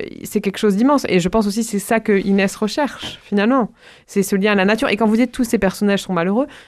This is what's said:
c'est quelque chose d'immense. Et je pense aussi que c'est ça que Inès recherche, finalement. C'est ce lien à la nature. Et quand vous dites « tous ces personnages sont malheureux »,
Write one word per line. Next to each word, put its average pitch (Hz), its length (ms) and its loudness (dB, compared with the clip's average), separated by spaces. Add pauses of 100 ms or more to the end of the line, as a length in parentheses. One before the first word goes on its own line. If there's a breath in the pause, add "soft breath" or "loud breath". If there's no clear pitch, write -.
(260)
c'est - 160 -4
quelque 196 180 -4
chose 208 160 2
d'immense. 262 340 2
Et 180 100 4
je 180 80 -2
pense 208 200 0
aussi 208 140 -2
que 226 100 -4
c'est 202 80 -2
ça 226 200 0
que 220 120 -2 (120)
Inès 196 320 2
recherche, - 680 -4
finalement. 220 480 0 (340 soft breath)
C'est 202 180 -2
ce 202 120 -2
lien 202 160 2
à 208 40 2
la 185 100 2
nature. 226 240 2
Et 196 60 2
quand 220 120 0
vous 220 100 2
dites « 247 160 2
tous 262 120 -2
ces 233 120 0
personnages 196 460 0
sont 185 100 -6
malheureux », 190 320 0 (220 loud breath)